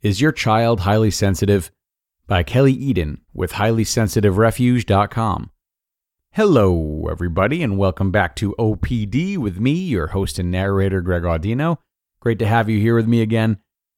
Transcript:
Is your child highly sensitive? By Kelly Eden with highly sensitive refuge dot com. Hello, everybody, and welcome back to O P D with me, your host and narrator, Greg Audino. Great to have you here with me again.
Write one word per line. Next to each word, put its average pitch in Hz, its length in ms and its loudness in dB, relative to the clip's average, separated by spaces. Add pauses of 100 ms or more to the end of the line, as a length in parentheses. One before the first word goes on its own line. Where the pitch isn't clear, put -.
Is 98 180 0
your 151 140 2
child 113 480 0
highly 104 300 2
sensitive? 98 600 0 (560)
By 90 160 0
Kelly 135 300 4
Eden 92 480 -2 (140)
with 90 180 -6
highly 113 320 0
sensitive 101 540 0
refuge 120 480 2
dot 101 240 2
com. 113 400 -6 (800)
Hello, 90 800 2
everybody, 87 520 -2
and 101 140 -2
welcome 95 340 0
back 92 260 0
to 101 220 -4
O 110 180 0
P 117 280 -4
D 160 320 -2
with 101 240 -4
me, 131 120 2
your 151 340 -2
host - 320 -4
and 87 120 -2
narrator, 95 520 0
Greg 87 220 -2
Audino. 113 520 -2 (440)
Great 117 180 0
to 113 80 -2
have 110 240 2
you 107 100 0
here 117 160 2
with 113 100 2
me 117 140 2
again. 110 380 0 (400)